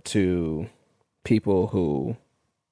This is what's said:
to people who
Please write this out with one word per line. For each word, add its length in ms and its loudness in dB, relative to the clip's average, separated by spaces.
to 640 0
people 440 2
who 480 -2